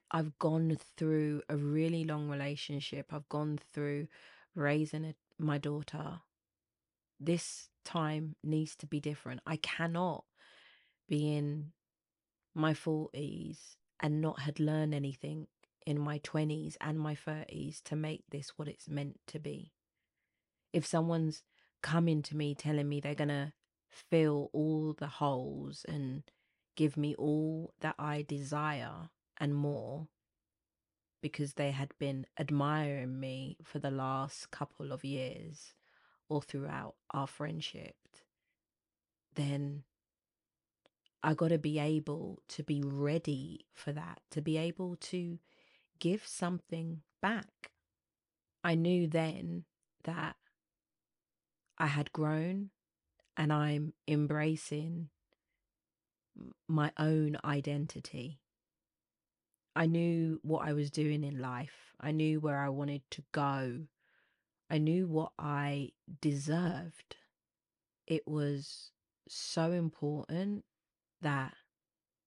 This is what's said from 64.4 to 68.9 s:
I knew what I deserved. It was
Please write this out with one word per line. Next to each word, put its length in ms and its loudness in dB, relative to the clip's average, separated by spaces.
I 80 4
knew 300 4
what 280 0
I 540 -2
deserved. 960 0
It 180 2
was 680 -2